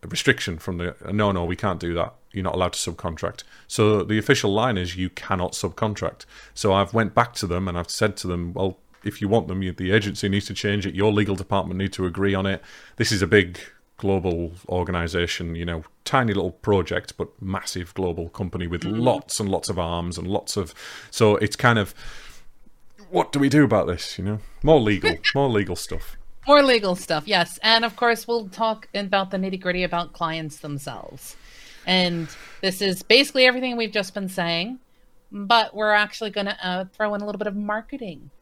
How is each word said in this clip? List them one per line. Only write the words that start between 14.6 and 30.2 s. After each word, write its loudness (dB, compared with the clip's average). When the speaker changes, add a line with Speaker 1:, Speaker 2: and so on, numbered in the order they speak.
Speaker 1:
organization, -2
you -6
know, -6
tiny 2
little 0
project, 0
but -6
massive -6
global -4
company -6
with -4
Speaker 2:
Mm-hmm. -2
Speaker 1:
lots 2
and 0
lots -2
of -2
arms -2
and -6
lots -4
of, -4
so 6
it's 0
kind 4
of, -2
what 2
do -2
we 4
do 8
about 4
this, -4
you -4
know? -2
More 8
legal, 4
Speaker 2:
<laughs> 0
Speaker 1:
more 2
legal 0
stuff. -8
Speaker 2:
More 10
legal 4
stuff, -4
yes. 2
And 6
of -4
course, 2
we'll -2
talk -4
about 0
the -4
nitty-gritty -2
about -2
clients -4